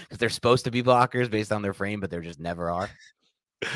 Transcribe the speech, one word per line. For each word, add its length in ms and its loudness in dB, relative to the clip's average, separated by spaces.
'cause 80 -14
they're 100 0
supposed 360 2
to 80 -4
be 100 0
blockers 480 4
based 220 -2
on 100 0
their 100 -2
frame, 280 -4
but 100 -4
they're 100 -6
just 200 -12
never 280 -4
are. 220 -2